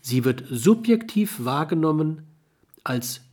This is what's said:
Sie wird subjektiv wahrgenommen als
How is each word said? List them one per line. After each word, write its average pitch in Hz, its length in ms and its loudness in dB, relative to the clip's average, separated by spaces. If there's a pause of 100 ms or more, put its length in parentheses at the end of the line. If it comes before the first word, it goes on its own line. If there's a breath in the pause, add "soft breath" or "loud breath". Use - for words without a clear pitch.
Sie 123 220 0
wird 127 260 0
subjektiv 208 960 2
wahrgenommen 156 800 0 (600)
als - 380 -6 (120)